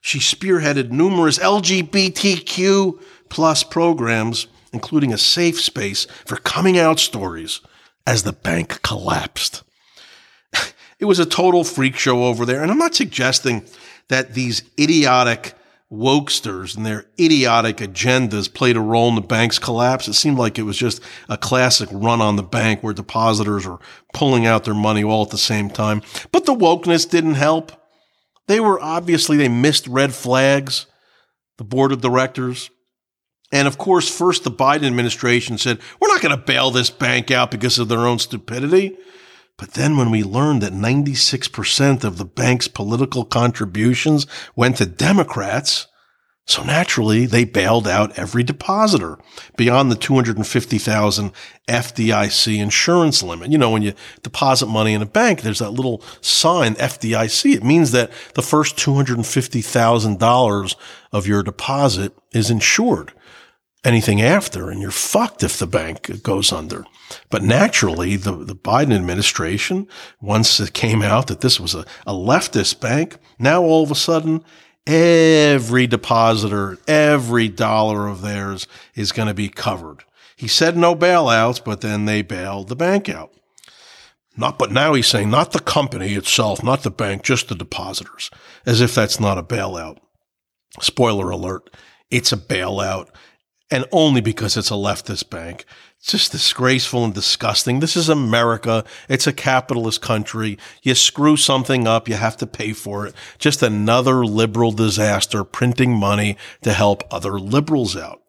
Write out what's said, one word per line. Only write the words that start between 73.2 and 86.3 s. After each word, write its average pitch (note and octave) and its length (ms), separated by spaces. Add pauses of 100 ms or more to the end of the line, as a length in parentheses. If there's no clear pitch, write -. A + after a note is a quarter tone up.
now D#3 240
all D#3+ 180
of D3 80
a D3 60
sudden, D#3+ 480 (420)
every D3+ 1000
depositor, G#2+ 920 (120)
every C3+ 580
dollar G#2+ 640
of F#2 120
theirs G2 460 (280)
is G#2 180
gonna G#2+ 200
be G2+ 140
covered. E2+ 560 (320)
He A2+ 140
said E3+ 260
no E3+ 180
bailouts, C3+ 720
but G#2 160
then G#2 240
they G#2+ 180
bailed G2 460
the B2 80
bank F#3 320
out. E3 240 (1040)
Not, C3 240
but G#2 140
now D3 200
he's B2 140
saying G#2+ 220
not D3 240
the - 60
company G2+ 560
itself, G2+ 460